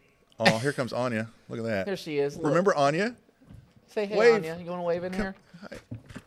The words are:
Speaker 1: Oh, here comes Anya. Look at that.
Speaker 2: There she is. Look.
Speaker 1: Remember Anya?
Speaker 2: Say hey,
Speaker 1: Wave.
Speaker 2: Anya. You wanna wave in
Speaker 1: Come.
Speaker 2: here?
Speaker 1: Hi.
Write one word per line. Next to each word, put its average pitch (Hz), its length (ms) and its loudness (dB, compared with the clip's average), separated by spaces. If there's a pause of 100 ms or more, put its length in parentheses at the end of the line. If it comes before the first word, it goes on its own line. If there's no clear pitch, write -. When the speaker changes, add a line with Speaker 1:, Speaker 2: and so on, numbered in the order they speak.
(400)
Speaker 1:
Oh, 110 200 4
here 135 140 0
comes 123 200 -4
Anya. 117 360 -2 (200)
Look 123 100 -8
at 113 60 -6
that. 104 200 0
Speaker 2:
There 196 120 -4
she 151 220 -6
is. 143 180 0
Look. 160 100 -2
Speaker 1:
Remember 170 280 4
Anya? 156 400 2 (720)
Speaker 2:
Say 214 180 -4
hey, 202 120 -2
Speaker 1:
Wave. 233 180 8
Speaker 2:
Anya. 165 280 -4
You 165 60 -10
wanna 180 140 -6
wave 175 220 0
in 180 80 -6
Speaker 1:
Come. 196 80 -2
Speaker 2:
here? 190 140 -4 (260)
Speaker 1:
Hi. - 160 -16 (500)